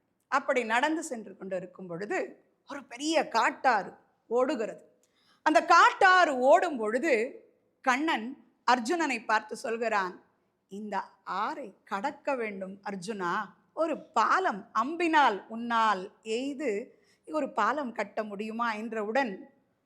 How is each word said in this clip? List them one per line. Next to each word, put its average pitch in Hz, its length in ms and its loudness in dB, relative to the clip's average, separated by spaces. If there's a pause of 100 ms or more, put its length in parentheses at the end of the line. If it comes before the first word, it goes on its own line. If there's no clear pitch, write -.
(280)
அப்படி 269 360 0
நடந்து 285 380 2
சென்று 220 340 -10
கொண்டிருக்கும் 185 500 -10
பொழுது 208 580 -6 (260)
ஒரு 277 140 -12
பெரிய 294 440 -2
காட்டாறு 233 640 0 (340)
ஓடுகிறது. 226 640 -2 (520)
அந்த 320 220 4
காட்டாறு 359 720 6
ஓடும் 311 380 6
பொழுது 233 680 -2 (360)
கண்ணன் 269 640 -2 (260)
அர்ஜுனனை 254 540 0
பார்த்து 220 320 -2
சொல்கிறான், 214 640 -4 (460)
"இந்த 202 340 -8 (220)
ஆறை 226 500 -6 (100)
கடக்க 277 500 -6
வேண்டும் 196 500 -8
அர்ஜுனா, 196 600 -4 (280)
ஒரு 320 260 -2
பாலம் 269 720 0 (120)
அம்பினால் 302 640 2
உன்னால் 220 640 0 (100)
எய்து 247 760 -6 (280)
ஒரு 302 260 -4
பாலம் 233 400 -2
கட்ட 214 320 -6
முடியுமா?" 220 480 -6
என்றவுடன் 220 800 -4 (360)